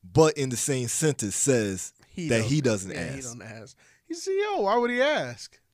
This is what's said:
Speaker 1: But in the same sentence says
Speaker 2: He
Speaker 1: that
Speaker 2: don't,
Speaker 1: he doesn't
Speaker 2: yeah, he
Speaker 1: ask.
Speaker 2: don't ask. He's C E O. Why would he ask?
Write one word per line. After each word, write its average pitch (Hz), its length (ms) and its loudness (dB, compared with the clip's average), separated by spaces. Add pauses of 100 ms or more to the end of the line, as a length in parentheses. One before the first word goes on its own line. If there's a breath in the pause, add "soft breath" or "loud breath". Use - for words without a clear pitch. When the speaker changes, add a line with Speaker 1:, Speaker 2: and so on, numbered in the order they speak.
Speaker 1:
But 151 340 4
in 135 120 -2
the 120 80 -2
same 127 300 -2
sentence 123 480 -2
says 107 580 0 (160)
Speaker 2:
He 175 200 -8
Speaker 1:
that 117 100 4
Speaker 2:
don't, 107 100 0
Speaker 1:
he 147 120 4
doesn't 104 300 0
Speaker 2:
yeah, 85 200 -6
he 69 80 -8
Speaker 1:
ask. - 80 -12 (100)
Speaker 2:
don't 110 100 -16
ask. - 300 -18 (300 soft breath)
He's 339 160 -10
C 381 80 -4
E 381 160 0
O. 392 140 -2
Why 202 160 4
would 240 120 2
he 240 120 0
ask? 202 580 -2 (140)